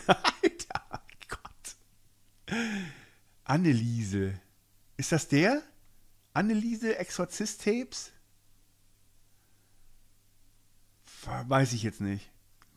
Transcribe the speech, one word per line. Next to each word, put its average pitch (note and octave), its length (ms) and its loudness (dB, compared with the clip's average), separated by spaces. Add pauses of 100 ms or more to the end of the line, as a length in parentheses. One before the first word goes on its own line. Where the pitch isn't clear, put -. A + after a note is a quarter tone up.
<laughs> - 40 0
Alter, - 920 0 (280)
Gott. - 1300 -14 (840)
Anneliese. A2+ 920 2 (640)
Ist - 140 -6
das D#3+ 160 0
der? G3+ 340 4 (720)
Anneliese A3 640 0
Exorzist-Tapes? - 1120 -4 (3250)
Weiß C3 260 6
ich A2 100 -2
jetzt G#2+ 180 -4
nicht. G2 300 -2 (460)